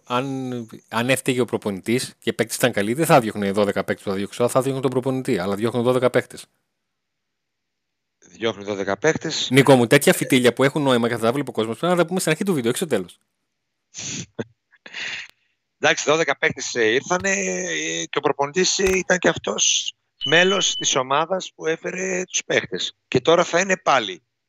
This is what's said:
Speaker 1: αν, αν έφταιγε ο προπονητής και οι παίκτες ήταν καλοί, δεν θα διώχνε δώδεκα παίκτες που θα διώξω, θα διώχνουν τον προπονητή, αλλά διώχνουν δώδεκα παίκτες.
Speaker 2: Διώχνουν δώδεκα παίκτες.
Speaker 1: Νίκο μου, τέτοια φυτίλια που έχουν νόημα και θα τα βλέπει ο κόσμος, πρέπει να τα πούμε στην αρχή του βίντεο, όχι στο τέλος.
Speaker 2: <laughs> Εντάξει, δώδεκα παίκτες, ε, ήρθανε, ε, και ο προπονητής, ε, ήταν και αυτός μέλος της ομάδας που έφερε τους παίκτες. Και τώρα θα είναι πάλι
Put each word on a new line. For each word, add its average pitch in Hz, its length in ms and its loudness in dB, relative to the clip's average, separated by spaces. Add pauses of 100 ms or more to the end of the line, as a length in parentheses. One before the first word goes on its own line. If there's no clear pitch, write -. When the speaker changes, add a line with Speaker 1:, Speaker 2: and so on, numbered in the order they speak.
Speaker 1:
αν, 131 460 -4 (380)
αν 117 220 -2
έφταιγε 127 300 0
ο 120 40 2
προπονητής 107 720 -2
και - 120 -2
οι - 20 -2
παίκτες - 240 -4
ήταν 127 160 0
καλοί, 107 220 -2
δεν 156 120 0
θα 156 140 6
διώχνε 101 300 -2
δώδεκα 98 340 0
παίκτες - 200 -4
που 101 60 -4
θα 95 60 -2
διώξω, 101 320 -2
θα 135 140 2
διώχνουν 135 200 -4
τον 135 80 0
προπονητή, 131 480 -2
αλλά 98 180 -2
διώχνουν 117 260 -2
δώδεκα 127 280 2
παίκτες. - 360 -4 (1700)
Speaker 2:
Διώχνουν 101 460 -8
δώδεκα 98 340 -4
παίκτες. - 520 -2
Speaker 1:
Νίκο 135 260 8
μου, 120 100 4
τέτοια 143 260 4
φυτίλια 123 400 4
που 131 120 0
έχουν 143 180 0
νόημα 120 260 2
και 120 60 -2
θα 110 60 -6
τα 113 120 2
βλέπει 139 160 -4
ο 107 40 -8
κόσμος, 110 260 -2
πρέπει 175 140 0
να 175 60 4
τα 170 80 2
πούμε 185 140 -4
στην 160 120 0
αρχή 196 120 -2
του 190 100 2
βίντεο, 120 160 0
όχι - 80 -2
στο 180 100 -2
τέλος. 98 300 -2 (720)
Speaker 2:
<laughs> - 460 -12 (1400)
Εντάξει, 156 320 2
δώδεκα 156 280 0
παίκτες, 147 360 -4
ε, 120 100 2
ήρθανε, 170 460 0
ε, 175 760 -4
και - 120 -8
ο - 20 0
προπονητής, 147 580 -2
ε, 190 180 2
ήταν 180 220 0
και 175 100 0
αυτός - 640 -2 (300)
μέλος 180 520 2
της - 200 -2
ομάδας 156 580 -2
που 165 120 -12
έφερε 180 580 -4
τους - 200 -6
παίκτες. - 520 -4 (120)
Και 131 120 0
τώρα 165 240 6
θα 170 160 0
είναι 190 160 0
πάλι 113 460 0 (260)